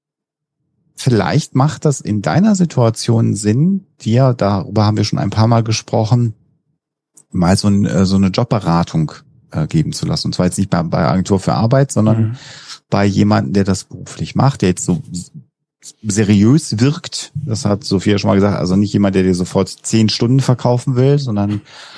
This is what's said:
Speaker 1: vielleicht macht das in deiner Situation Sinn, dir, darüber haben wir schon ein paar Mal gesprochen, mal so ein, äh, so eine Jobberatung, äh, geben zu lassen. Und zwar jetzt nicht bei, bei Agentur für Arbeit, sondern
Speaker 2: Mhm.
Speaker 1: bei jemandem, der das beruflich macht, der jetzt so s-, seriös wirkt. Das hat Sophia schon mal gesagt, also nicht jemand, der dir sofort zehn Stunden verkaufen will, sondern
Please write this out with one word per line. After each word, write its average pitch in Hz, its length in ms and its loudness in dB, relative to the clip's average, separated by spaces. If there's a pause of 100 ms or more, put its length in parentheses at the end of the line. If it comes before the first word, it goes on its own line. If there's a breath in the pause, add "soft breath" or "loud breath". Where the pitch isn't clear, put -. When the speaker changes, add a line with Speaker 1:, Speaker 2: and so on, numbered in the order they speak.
(960)
Speaker 1:
vielleicht 117 580 0
macht 139 300 0
das 151 160 0
in 104 220 -4
deiner 190 320 2
Situation 113 800 0
Sinn, 135 520 0 (140)
dir, 123 340 2
darüber 101 500 0
haben 107 120 2
wir 107 80 0
schon - 140 -4
ein - 120 -2
paar 110 160 2
Mal 117 160 2
gesprochen, 113 720 -2 (960)
mal 90 260 2
so 107 120 0
ein, 101 160 2
äh, 98 220 0
so 98 100 2
eine 98 120 4
Jobberatung, 87 840 -2 (380)
äh, 78 160 -4
geben 78 260 -2
zu - 140 -6
lassen. 82 220 -4
Und 76 60 -6
zwar 90 120 0
jetzt 87 120 -4
nicht 98 120 -2
bei, 85 120 0
bei 82 240 -2
Agentur 90 340 0
für - 140 -2
Arbeit, 131 380 2
sondern 110 280 2
Speaker 2:
Mhm. 110 160 -2 (540 loud breath)
Speaker 1:
bei 101 140 0
jemandem, 101 480 0
der 98 120 2
das 95 200 -2
beruflich - 500 -12
macht, - 280 0
der 92 80 2
jetzt - 140 -4
so 87 160 -2 (120)
s-, 87 180 -12 (720)
seriös 107 800 2
wirkt. - 540 -4
Das 117 300 -6
hat 104 200 -2
Sophia - 340 0
schon 107 100 -2
mal 101 60 2
gesagt, 101 240 2
also 90 180 -2
nicht 101 160 0
jemand, 98 220 2
der 95 80 2
dir 92 120 2
sofort 90 340 -2
zehn 110 400 0
Stunden 127 320 0
verkaufen 123 560 0
will, 139 220 2
sondern 104 420 -2 (380 loud breath)